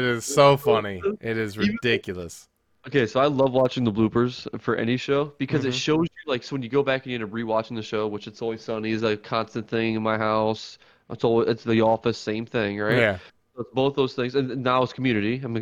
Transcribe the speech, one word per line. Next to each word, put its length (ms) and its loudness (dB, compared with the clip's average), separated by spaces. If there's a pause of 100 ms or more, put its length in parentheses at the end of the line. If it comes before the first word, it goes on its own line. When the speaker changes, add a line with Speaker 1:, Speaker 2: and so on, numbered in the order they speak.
Speaker 1:
is 220 0
so 320 6
funny. 440 0 (200)
It 160 -4
is 180 -4
Speaker 2:
Even 140 0
Speaker 1:
ridiculous. 760 -4 (400)
Speaker 2:
Okay, 180 2
so 140 0
I 80 6
love 260 2
watching 300 2
the 80 2
bloopers 560 2 (140)
for 140 0
any 220 0
show 400 -2
because 280 -2
it 40 0
Speaker 1:
Mm-hmm. 80 -4
Speaker 2:
shows 320 0
you, 220 -10
like, 120 -4
so 120 -8
when 80 -4
you 60 -8
go 140 2
back 200 -2
and 80 -8
you 40 -4
end 80 -4
up 80 -8
rewatching 440 -2
the 80 -6
show, 240 -2
which 200 -8
It's 140 -14
Always 220 -6
Sunny 280 -4
is 120 0
a 140 2
constant 500 -6
thing 280 0
in 80 -2
my 140 0
house. 600 0 (320)
It's 140 -8
always, 240 4
it's 160 -2
The 180 2
Office, 360 2
same 280 -6
thing, 340 -2
right? 180 0
Speaker 1:
Yeah. 200 2 (380)
Speaker 2:
So 60 -10
it's 120 -10
both 220 0
those 180 0
things, 220 -4
and 280 -2
now 200 4
it's 100 -4
Community. 500 0
I'm 120 -6
a, 60 0